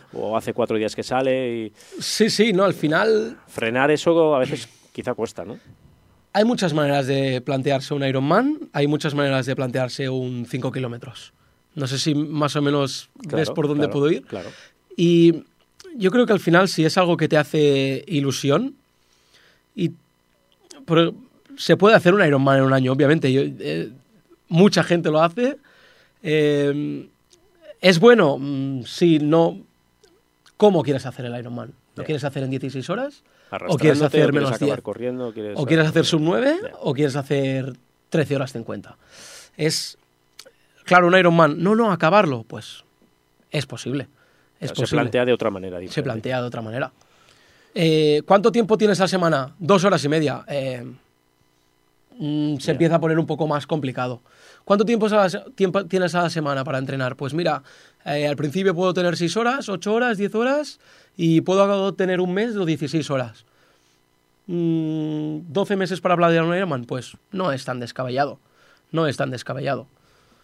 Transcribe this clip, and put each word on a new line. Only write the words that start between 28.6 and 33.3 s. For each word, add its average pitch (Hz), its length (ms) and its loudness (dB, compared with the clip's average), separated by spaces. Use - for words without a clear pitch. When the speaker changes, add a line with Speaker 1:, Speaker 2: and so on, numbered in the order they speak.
Speaker 2:
sí, 165 360 2
no. 165 420 2
¿Cómo 185 260 4
quieres 131 220 -2
hacer 127 200 -12
el 120 140 -8
Ironman? 120 300 -12
¿Lo 139 80 -10
Speaker 1:
Ya. - 40 -14
Speaker 2:
quieres 147 180 -4
hacer 139 180 -4
en 131 60 -4
dieciséis 131 400 -6
horas? 254 340 -8